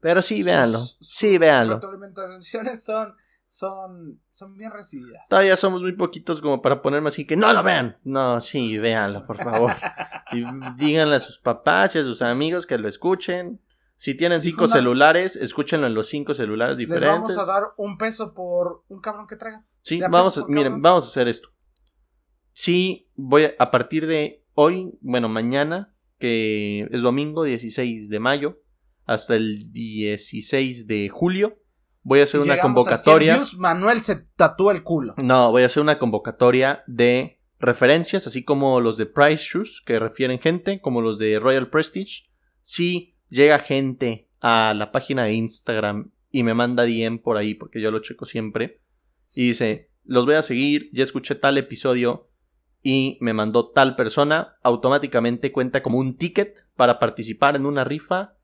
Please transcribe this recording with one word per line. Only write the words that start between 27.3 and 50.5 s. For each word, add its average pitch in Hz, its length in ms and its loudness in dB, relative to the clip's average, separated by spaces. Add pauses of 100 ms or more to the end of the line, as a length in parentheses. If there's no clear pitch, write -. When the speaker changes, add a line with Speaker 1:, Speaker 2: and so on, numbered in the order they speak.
Speaker 1:
dieciséis 117 640 -6
de 104 120 -6
mayo, 143 400 -4 (440)
hasta 117 320 -2
el 110 360 -4
dieciséis 113 1120 -6
de 104 220 -2
julio, 185 500 -2 (440)
voy 135 180 6
a 143 40 8
hacer 147 160 0
Speaker 2:
Si 143 60 2
Speaker 1:
una 143 100 2
Speaker 2:
llegamos 123 300 4
a 120 100 2
cien - 0 -
Speaker 1:
convocatoria. 156 380 8
Speaker 2:
views, 247 240 -2
Manuel 185 420 2
se 208 160 -2 (200)
tatúa 185 360 4
el 180 100 -2
culo. 139 400 -4
Speaker 1:
No, 123 280 6
voy 123 120 6
a 127 40 6
hacer 147 160 2
una 151 160 2
convocatoria 123 880 2
de 123 540 0 (180)
referencias, 139 680 2
así 123 180 -8
como 139 360 2
los 113 160 0
de 110 100 -4
Price 147 380 2
Shoes, - 420 -6
que 113 140 0
refieren 127 400 -4
gente, 175 400 -2
como 123 200 -4
los 113 180 -2
de 107 200 0
Royal 127 320 0
Prestige. 160 580 -6 (320)
Si 175 560 -4 (120)
llega 143 320 6
gente 131 680 -4 (120)
a 113 340 2
la 104 180 -6
página 131 320 -2
de 107 100 0
Instagram 107 760 -4 (200)
y 131 120 -2
me 117 120 0
manda 120 280 0
D 117 220 0
M 113 140 -4
por 113 180 -2
ahí, 104 180 -2
porque - 260 -14
yo 107 120 -2
lo 110 80 -4
checo - 260 -16
siempre, 113 560 -8 (500)
y 123 160 0
dice, 117 420 -2 (140)
"Los 123 220 2
voy 147 80 4
a 156 80 2
seguir, 143 500 -2